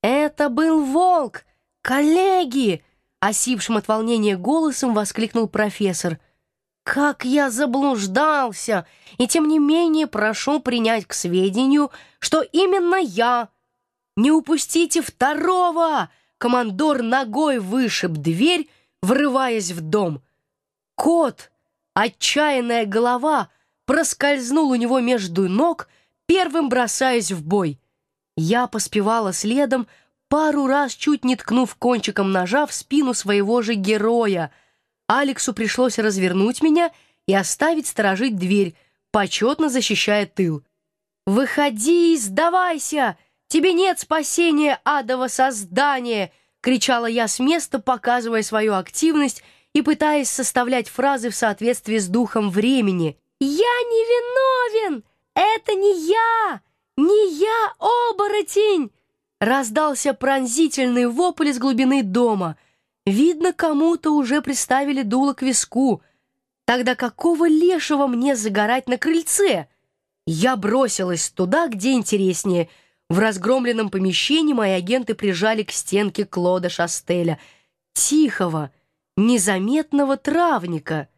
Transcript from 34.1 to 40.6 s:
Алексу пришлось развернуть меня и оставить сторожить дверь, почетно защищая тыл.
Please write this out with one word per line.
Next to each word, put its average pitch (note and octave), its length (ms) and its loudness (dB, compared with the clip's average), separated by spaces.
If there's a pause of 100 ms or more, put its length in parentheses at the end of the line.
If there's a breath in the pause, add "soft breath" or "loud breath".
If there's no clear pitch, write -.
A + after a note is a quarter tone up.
Алексу C4 480 0
пришлось A3+ 460 -2
развернуть F#3+ 600 0
меня D#4+ 280 4 (380 soft breath)
и G3 60 2
оставить D4 520 0
сторожить G#3 500 -2
дверь, F#3 380 0 (380)
почетно A#3 560 0
защищая G#3 580 0
тыл. E3 380 -4 (600)